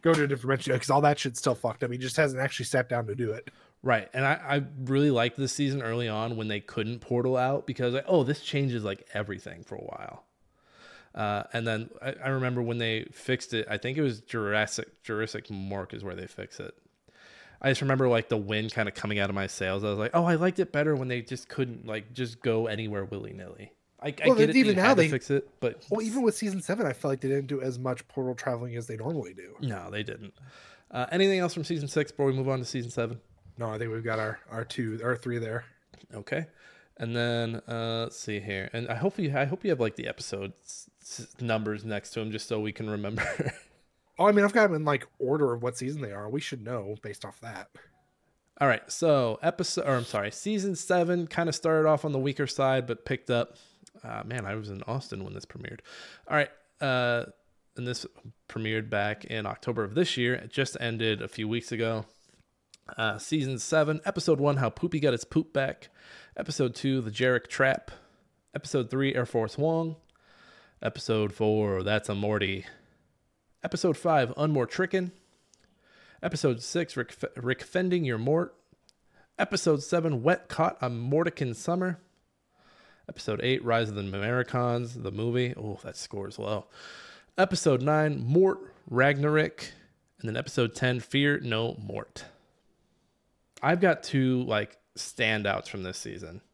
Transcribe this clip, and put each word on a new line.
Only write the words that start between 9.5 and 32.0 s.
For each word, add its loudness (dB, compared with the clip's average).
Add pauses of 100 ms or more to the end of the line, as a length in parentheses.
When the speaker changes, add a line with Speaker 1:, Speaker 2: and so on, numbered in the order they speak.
Speaker 2:
for -12
a -10
while. -12 (920)
Uh, -2
and -2
then -2 (120)
I, -6 (100)
I -2
remember 0
when -2
they -2
fixed -4
it, -2
I -2
think -4
it 2
was 0
Jurassic, -2
Jurassic -6
Mork -8
is -10
where -8
they -10
fix -14
it. -10 (880)
I 2
just 2
remember, 4
like, 4
the 4
wind 0
kinda 0
coming -2
out 2
of -2
my -2
sails. -2
I 0
was 0
like, 0
"Oh, 6
I 4
liked 2
it 0
better 2
when -4
they -2
just -10
couldn't, -4
like, -8
just -6
go 2
anywhere -2
willy-nilly." -10 (280)
I, -4 (160)
I 8
Speaker 1:
Well, 10
Speaker 2:
get 8
it, 4
Speaker 1:
even 8
Speaker 2:
you 4
Speaker 1:
now 8
Speaker 2:
had 10
to 8
Speaker 1:
they 6
Speaker 2:
fix 0
it, 2 (100)
but -2
Speaker 1:
Well, 2
even 0
with 4
season -2
seven, -2
I 0
feel -2
like -2
they -4
didn't 0
do -4
as -4
much -4
portal -4
traveling -4
as -8
they -8
normally -6
do. -18
Speaker 2:
No, -6
they -6
didn't. -10 (560)
Uh, -4
anything 4
else 0
from -6
season -4
six 0